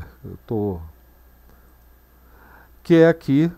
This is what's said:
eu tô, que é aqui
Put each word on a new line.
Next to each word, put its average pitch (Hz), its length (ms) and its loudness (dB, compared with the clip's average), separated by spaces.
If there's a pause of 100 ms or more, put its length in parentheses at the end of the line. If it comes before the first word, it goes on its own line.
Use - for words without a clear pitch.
(240)
eu 92 120 -16 (100)
tô, 101 340 -6 (2000)
que 170 140 2
é 165 120 6
aqui 165 500 -2